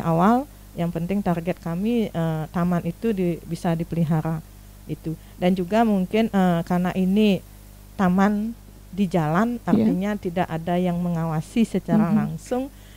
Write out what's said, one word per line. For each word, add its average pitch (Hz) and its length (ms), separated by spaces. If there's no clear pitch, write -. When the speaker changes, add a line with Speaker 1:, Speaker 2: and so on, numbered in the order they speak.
Speaker 1:
awal. 202 400
Yang 170 160
penting 175 300
target 170 340
kami, 208 540
eh, 160 320
taman 175 320
itu 226 240
di-, 180 320
bisa 170 320
dipelihara 160 640
itu. 160 320
Dan 185 240
juga 190 240
mungkin, 214 480
eh, 180 320
karena 180 320
ini 190 480
taman 208 560
di 190 140
jalan, 190 480
Speaker 2:
Iya. - 80
Speaker 1:
artinya 208 480
tidak 180 320
ada 165 320
yang 180 240
mengawasi 165 640
secara 208 460
Speaker 2:
Mhm. 214 40
Speaker 1:
langsung. 233 540